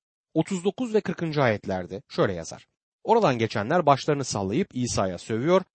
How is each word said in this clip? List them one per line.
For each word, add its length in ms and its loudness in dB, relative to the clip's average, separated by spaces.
otuz 300 -2
dokuz 300 -2
ve 60 2
kırkıncı 420 -2
ayetlerde 680 0
şöyle 240 0
yazar. 340 -12
Oradan 340 4
geçenler 480 0
başlarını 380 2
sallayıp 480 -2
İsa'ya 460 -2
sövüyor, 440 0